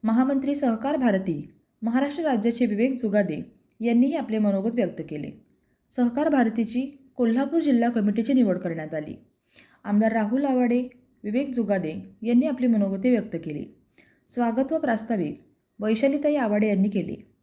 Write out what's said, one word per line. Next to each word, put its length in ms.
महामंत्री 520
सहकार 400
भारती 560
महाराष्ट्र 420
राज्याचे 420
विवेक 360
जुगादे 400
यांनीही 340
आपले 260
मनोगत 340
व्यक्त 360
केले. 220
सहकार 400
भारतीची 720
कोल्हापूर 460
जिल्हा 280
कमिटीची 440
निवड 240
करण्यात 360
आली. 220
आमदार 280
राहुल 340
आवाडे, 420
विवेक 300
जुगादे 400
यांनी 260
आपली 200
मनोगते 420
व्यक्त 340
केली. 220
स्वागत 440
व 60
प्रास्ताविक 600
वैशालीताई 560
आवाडे 320
यांनी 220
केले. 380